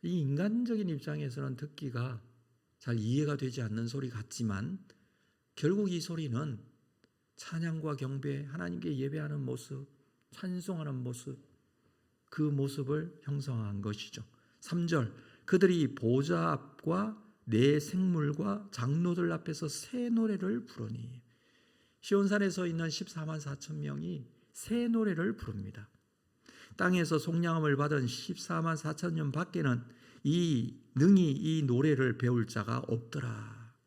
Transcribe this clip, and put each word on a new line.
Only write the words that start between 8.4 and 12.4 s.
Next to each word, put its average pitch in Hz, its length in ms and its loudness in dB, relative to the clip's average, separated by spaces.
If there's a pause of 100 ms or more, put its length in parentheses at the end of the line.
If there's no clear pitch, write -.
하나님께 175 520 -4
예배하는 147 420 -4
모습, 131 480 -8 (440)
찬송하는 175 640 -6
모습, 123 440 -8 (920)
그 156 120 0